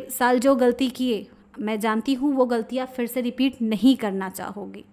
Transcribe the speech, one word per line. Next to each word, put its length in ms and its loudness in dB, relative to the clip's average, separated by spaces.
साल 300 2
जो 160 4
गलती 340 2
किए, 380 -2
मैं 200 -4
जानती 340 0
हूँ 200 0
वो 120 4
गलतियाँ 420 -2
फिर 200 -6
से 140 -4
रिपीट 400 0
नहीं 340 4
करना 340 -4
चाहोगे। 640 -12